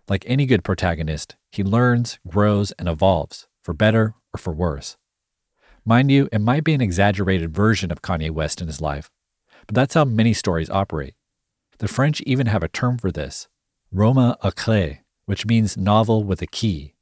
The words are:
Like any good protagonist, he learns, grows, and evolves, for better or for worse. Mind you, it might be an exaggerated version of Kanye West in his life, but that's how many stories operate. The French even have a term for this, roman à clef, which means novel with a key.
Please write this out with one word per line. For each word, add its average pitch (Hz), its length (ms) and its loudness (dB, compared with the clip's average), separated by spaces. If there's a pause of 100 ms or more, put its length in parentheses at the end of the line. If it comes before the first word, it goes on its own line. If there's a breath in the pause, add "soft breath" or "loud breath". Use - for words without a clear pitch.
Like 98 180 -2
any 135 200 0
good 120 180 2
protagonist, 82 720 -4 (140)
he - 120 -6
learns, 120 640 0
grows, 101 460 2
and - 160 -6
evolves, 85 580 0 (160)
for 87 120 -6
better 110 400 2 (200)
or - 40 -10
for 90 160 -8
worse. 76 420 -4 (880 soft breath)
Mind 123 260 4
you, 139 220 4
it 107 80 0
might 127 240 0
be 160 100 2
an 139 60 0
exaggerated 95 720 0
version 101 360 0
of 85 120 -8
Kanye 80 280 -4
West 78 300 -4
in 85 60 -6
his 73 140 -8
life, 76 300 -6 (560 soft breath)
but 101 80 -6
that's 127 200 2
how 156 100 4
many 113 280 2
stories 82 380 -2
operate. 82 440 -4 (640)
The 104 100 -4
French 147 340 0
even 131 240 0
have 104 160 0
a 82 60 -2
term 123 300 -2
for 98 120 -2
this, - 380 -8 (440)
roman 120 500 4
à 98 120 0
clef, 95 440 -2 (280)
which 101 200 -4
means 110 300 2
novel 107 480 2
with 98 180 -4
a 85 40 -6
key. 76 560 -4